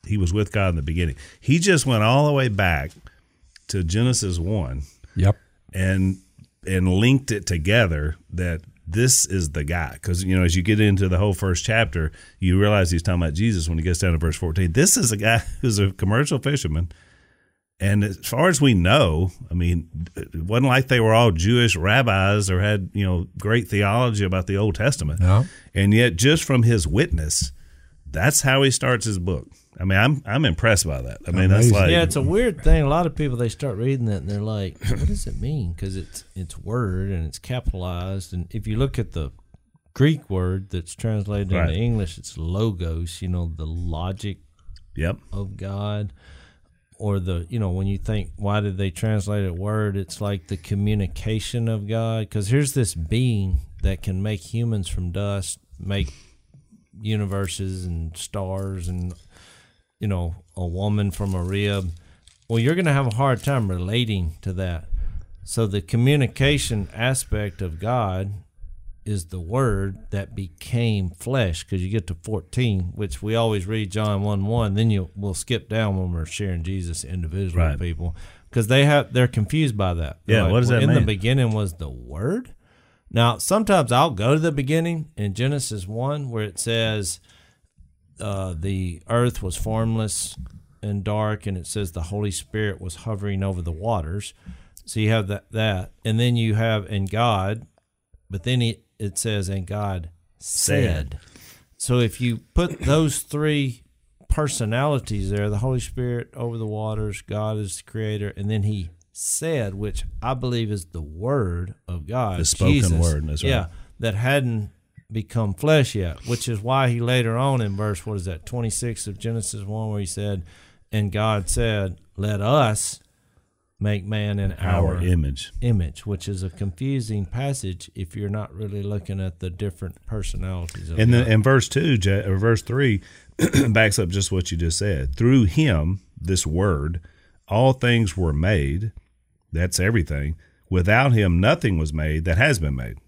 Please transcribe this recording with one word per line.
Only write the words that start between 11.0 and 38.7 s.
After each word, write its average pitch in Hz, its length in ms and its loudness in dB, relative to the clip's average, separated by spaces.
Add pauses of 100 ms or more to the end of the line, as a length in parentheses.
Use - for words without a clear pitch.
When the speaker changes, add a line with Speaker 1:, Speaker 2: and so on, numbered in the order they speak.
Speaker 1:
the 90 100 2
whole 101 160 2
first 92 300 -2
chapter, 90 460 0 (300)
you 92 180 4
realize 101 320 4
he's 85 120 2
talking 87 200 0
about 78 120 0
Jesus 90 340 0
when 82 100 -2
he 78 60 -2
gets 87 160 0
down 92 120 2
to 80 60 2
verse 80 180 0
fourteen. 85 360 0
This 143 240 4
is 147 160 2
a 104 40 -2
guy 110 220 4
<laughs> - 220 -6
who's 110 180 0
a 98 140 4
commercial 123 480 0
fisherman. 85 500 -2 (880)
And 101 240 2
as 101 140 -4
far 147 300 0
as 143 120 2
we 135 140 8
know, 90 580 4 (180)
I 85 40 -6
mean, 85 340 0 (280)
it - 180 -14 (100)
wasn't 117 240 2
like 131 200 4
they 123 120 4
were 110 140 6
all 117 180 8
Jewish 110 420 4
rabbis 98 760 2
or 90 100 2
had, 101 320 0
you 101 120 0
know, 90 220 0 (120)
great 110 300 0
theology 104 560 2
about 92 220 0
the 98 100 0
Old 101 200 2
Testament. 73 440 0
Speaker 2:
No. 101 260 6 (280)
Speaker 1:
And 98 180 4
yet, 113 220 4
just 143 300 4
from 127 180 4
his 113 240 4
witness, 80 640 0 (580)
that's 78 340 2
how 135 200 4
he 135 80 6
starts 123 340 0
his 104 140 -2
book. 87 300 -2 (320)
I 90 40 -4
mean, 95 140 4
I'm, 131 280 4
I'm 131 180 0
impressed 104 420 4
by 67 160 -4
that. 62 240 -10
I 85 60 -2
mean, 92 160 4
that's 104 220 8
Speaker 2:
Amazing. - 60 8
Speaker 1:
like 98 140 6
Speaker 3:
Yeah, 170 120 6
it's 165 120 0
a 139 80 0
weird 190 400 0
thing. 160 220 8
A 139 40 2
lot 165 180 2
of 147 100 -4
people, 139 200 -2
they 120 120 0
start 110 300 -4
reading 123 280 0
that 101 120 0
and 76 120 -6
they're 104 120 -2
like, 107 340 -4 (100)
"What 80 220 0
does - 180 -2
it - 140 -6
mean?" 113 340 -4
'Cause 95 220 -6
it's, - 280 -12 (120)
it's 90 220 -10
word 98 520 -4
and 82 160 -4
it's 71 120 -10
capitalized. 92 960 -6
And 87 160 -6
if 107 160 -8
you 107 100 -4